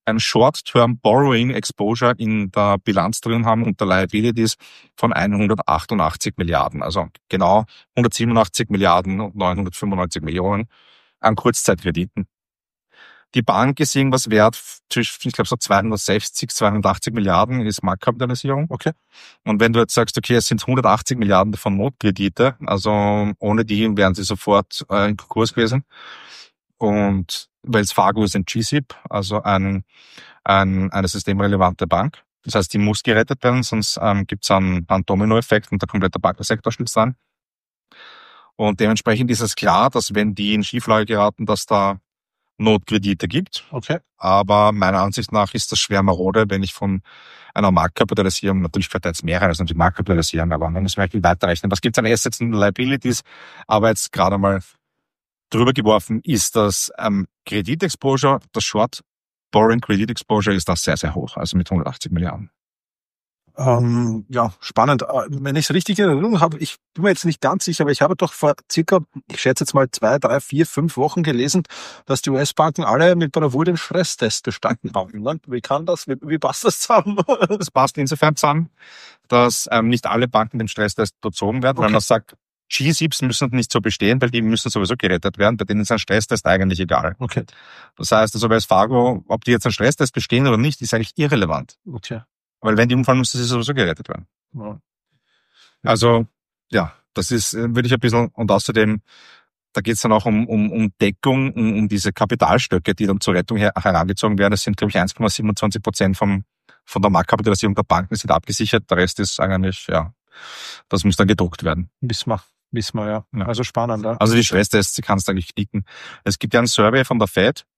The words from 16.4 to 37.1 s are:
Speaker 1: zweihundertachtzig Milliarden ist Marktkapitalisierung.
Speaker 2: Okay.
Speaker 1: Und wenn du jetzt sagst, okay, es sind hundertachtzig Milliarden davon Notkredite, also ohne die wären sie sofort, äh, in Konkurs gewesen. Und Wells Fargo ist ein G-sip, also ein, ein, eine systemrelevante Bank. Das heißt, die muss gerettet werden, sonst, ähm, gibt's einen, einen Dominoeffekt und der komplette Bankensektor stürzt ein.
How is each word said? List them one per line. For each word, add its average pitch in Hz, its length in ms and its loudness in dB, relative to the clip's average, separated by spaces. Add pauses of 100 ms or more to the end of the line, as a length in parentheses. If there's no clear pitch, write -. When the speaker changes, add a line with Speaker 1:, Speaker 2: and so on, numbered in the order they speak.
Speaker 1:
zweihundertachtzig 104 640 0
Milliarden 110 480 2
ist 107 220 -4
Marktkapitalisierung. 127 880 -2
Speaker 2:
Okay. 156 220 -4 (520)
Speaker 1:
Und 107 160 0
wenn 113 140 4
du 117 60 4
jetzt 113 120 0
sagst, 113 240 0
okay, 120 200 0
es 113 100 0
sind 117 200 -2
hundertachtzig 123 520 2
Milliarden 104 340 2
davon 98 240 -2
Notkredite, 104 880 0
also 104 760 0
ohne 110 280 0
die 107 280 0
wären 98 200 4
sie 98 100 -6
sofort, 98 640 0
äh, 101 220 0
in 104 80 -4
Konkurs - 340 -2
gewesen. 120 320 0 (920)
Und 101 680 -2 (160)
Wells 107 280 0
Fargo 101 300 2
ist 101 140 0
ein 95 80 -2
G-sip, 135 500 -4 (160)
also 104 320 -4
ein, 98 420 0 (600)
ein, 95 480 2
eine 95 160 0
systemrelevante 98 800 0
Bank. 95 360 -2 (220)
Das 123 100 -4
heißt, 101 180 -2
die 107 60 0
muss - 240 2
gerettet 117 400 0
werden, 123 200 2
sonst, 110 380 -4
ähm, 101 260 0
gibt's - 240 -6
einen, 92 380 2
einen 95 160 0
Dominoeffekt 107 680 0
und 101 120 -2
der 95 60 -4
komplette 95 320 -2
Bankensektor 104 520 -2
stürzt - 240 -8
ein. 117 200 2 (1400)